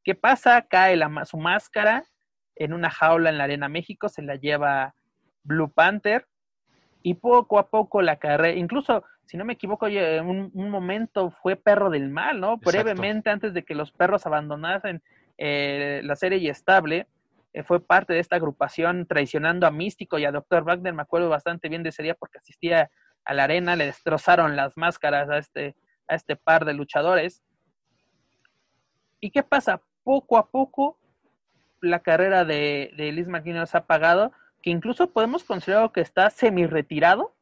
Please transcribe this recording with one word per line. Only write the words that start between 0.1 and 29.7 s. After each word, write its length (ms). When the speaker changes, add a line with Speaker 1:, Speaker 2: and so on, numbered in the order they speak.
Speaker 1:
pasa? 540
Cae 280
la 120
ma-, 160
su 140
máscara 680
en 180
una 160
jaula 400
en 80
la 60
Arena 260
México, 400
se 100
la 160
lleva 580
Blue 280
Panther, 540
y 120
poco 440
a 120
poco 320
la 160
carrera, 400
incluso, 440
si 140
no 80
me 80
equivoco, 320
oye, 340
un, 320
un 180
momento 600
fue 140
Perro 320
del 220
Mal, 280
¿no? 160
Speaker 2:
Exacto. 160
Speaker 1:
Brevemente 600
antes 240
de 100
que 100
los 180
perros 340
abandonasen, 760
eh, 640
la 120
serie 220
y 100
estable, 580
eh, 80
fue 180
parte 320
de 60
esta 180
agrupación 680
traicionando 600
a 40
Místico 480
y 80
a 60
doctor 320
Wagner. 280
Me 80
acuerdo 300
bastante 400
bien 120
de 60
ese 140
día 120
porque 220
asistía 540
a 80
la 120
arena, 300
le 120
destrozaron 680
las 220
máscaras 540
a 80
este, 380
a 60
este 220
par 300
de 80
luchadores. 680
¿Y 120
qué 120
pasa? 380